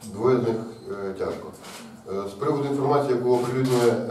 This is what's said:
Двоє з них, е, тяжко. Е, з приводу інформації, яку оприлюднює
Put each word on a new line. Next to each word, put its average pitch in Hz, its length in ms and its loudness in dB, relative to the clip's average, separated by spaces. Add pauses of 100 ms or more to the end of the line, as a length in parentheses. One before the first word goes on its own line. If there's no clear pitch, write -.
Двоє 110 340 2
з 123 40 2
них, 113 160 2 (340)
е, 98 220 -6
тяжко. 95 340 -6 (680)
Е, 98 160 -4
з - 20 -12
приводу 143 360 0
інформації, 135 500 2
яку 120 160 2
оприлюднює 123 580 4 (200)